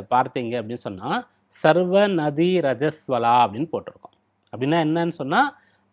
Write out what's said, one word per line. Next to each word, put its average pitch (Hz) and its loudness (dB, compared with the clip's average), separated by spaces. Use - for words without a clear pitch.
பார்த்தீங்க 123 0
அப்படின்னு 120 -6
சொன்னா, 120 -6
"சர்வ 180 2
நதி 170 0
ரஜஸ்வலா" 131 0
அப்படின்னு 117 2
போட்டிருக்கோம். - -10
அப்படின்னா 135 0
என்னன்னு 165 0
சொன்னா, 170 -2